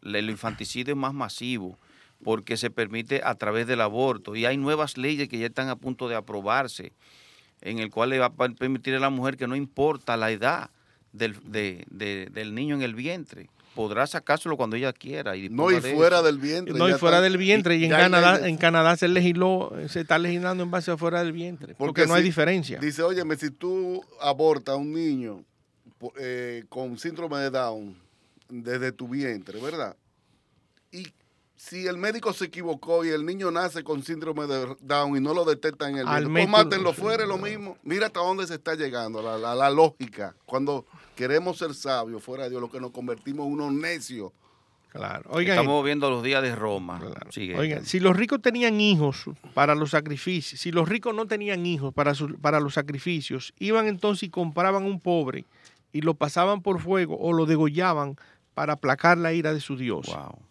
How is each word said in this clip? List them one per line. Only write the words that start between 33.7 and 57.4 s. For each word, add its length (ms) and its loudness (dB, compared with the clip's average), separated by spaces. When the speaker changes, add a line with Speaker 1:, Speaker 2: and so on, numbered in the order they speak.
Speaker 2:
con 180 -4
síndrome 460 -6
de 320 -4
Down 360 0
y 40 2
no 120 0
lo 120 2
detectan 480 0
en 60 -4
el 100 -2
Speaker 3:
Al 160 2
Speaker 2:
vientre, 0 -
pues 80 -2
Speaker 3:
médico 180 4
Speaker 2:
mátenlo 400 6
Speaker 3:
lo 20 0
Speaker 2:
fuera, 300 -2
es 60 -2
lo 100 -2
Speaker 3:
no. 60 -6
Speaker 2:
mismo". 400 -10
Mira 220 0
hasta 140 -4
dónde 280 0
se 60 -8
está 200 -4
llegando, 480 -4
la, 160 -4
la, 160 -2
la 160 4
lógica. 640 2
Cuando 400 -2
queremos 440 0
ser 160 -4
sabios, 480 -4
fuera 220 -10
de 60 -6
Dios, 100 -6
lo 100 -6
que 100 -10
nos 100 -10
convertimos 560 -6
en 60 -2
unos 200 -2
necios. 600 -6
Speaker 3:
Claro. 420 -10
Oigan, 280 2
Speaker 1:
Estamos 260 4
viendo 260 2
los 140 0
días 180 2
de 140 0
Roma. 420 -4
Speaker 3:
Claro. 320 -12
Speaker 1:
Sigue. 260 -6
Speaker 3:
Oigan, 300 -2
si 140 0
los 160 6
ricos 260 0
tenían 380 2
hijos 440 4
para 220 6
los 140 -2
sacrificios, 720 -2
si 120 -4
los 160 2
ricos 260 -2
no 120 -4
tenían 380 -2
hijos 300 -2
para 200 2
su-, 260 -6
para 180 2
los 160 -2
sacrificios, 840 -4
iban 260 2
entonces 380 0
y 60 -10
compraban 540 0
un 160 -2
pobre 440 0
y 80 -2
lo 140 2
pasaban 460 2
por 200 0
fuego 400 0
o 120 2
lo 140 4